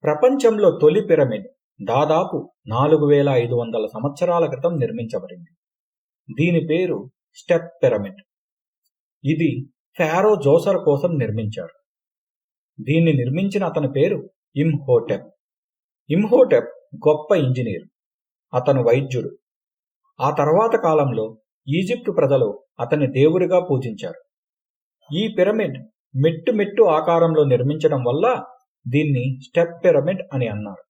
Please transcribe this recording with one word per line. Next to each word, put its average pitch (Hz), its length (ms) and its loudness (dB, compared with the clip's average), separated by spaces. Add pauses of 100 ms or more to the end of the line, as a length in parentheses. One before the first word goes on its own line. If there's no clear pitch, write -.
ప్రపంచంలో 214 640 2 (120)
తొలి 175 240 4
పిరమిడ్ 127 420 0 (320)
దాదాపు 135 680 -2 (160)
నాలుగు 147 420 2
వేల 143 200 4
ఐదు 120 260 0
వందల 113 320 -4
సంవత్సరాల 147 600 -2
క్రితం 165 320 -4
నిర్మించబడింది. 117 720 -8 (760)
దీని 156 380 -2
పేరు 170 320 -2 (360)
స్టెప్ - 380 -4 (100)
పిరమిడ్. 101 380 -2 (1040)
ఇది 156 260 0 (480)
ఫారో 185 380 2
జోసర్ 165 520 2
కోసం 151 300 0
నిర్మించారు. 107 580 -6 (1000)
దీన్ని 156 360 2
నిర్మించిన 185 500 -2
అతని 147 280 -4
పేరు 160 280 0 (360)
ఇమ్హోటెప్. 131 720 0 (840)
ఇమ్హోటెప్ 190 580 2 (280)
గొప్ప 151 400 0
ఇంజనీర్, 127 460 -2 (680)
అతను 127 300 0
వైద్యుడు. 123 480 2 (880)
ఆ 135 100 0
తర్వాత 160 520 2
కాలంలో 139 420 0 (420)
ఈజిప్ట్ 190 500 -2
ప్రజలు 135 300 2 (340)
అతన్ని 143 360 -2
దేవుడిగా 175 440 2
పూజించారు. 123 600 -6 (920)
ఈ 165 120 -4 (160)
పిరమిడ్ 190 380 0 (380)
మెట్టు 165 380 0
మెట్టు 208 300 0
ఆకారంలో 165 640 2
నిర్మించడం 139 640 0
వల్ల 156 180 0 (600)
దీన్ని 135 380 0 (220)
స్టెప్ 170 380 -2
పిరమిడ్ 170 380 2 (120)
అని 123 140 -2
అన్నారు. 104 420 -10